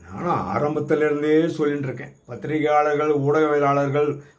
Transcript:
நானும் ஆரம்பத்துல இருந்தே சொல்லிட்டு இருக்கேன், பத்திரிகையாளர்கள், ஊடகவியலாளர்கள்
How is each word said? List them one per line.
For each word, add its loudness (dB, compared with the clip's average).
நானும் -4
ஆரம்பத்துல -2
இருந்தே 0
சொல்லிட்டு -2
இருக்கேன், -12
பத்திரிகையாளர்கள், 0
ஊடகவியலாளர்கள் 2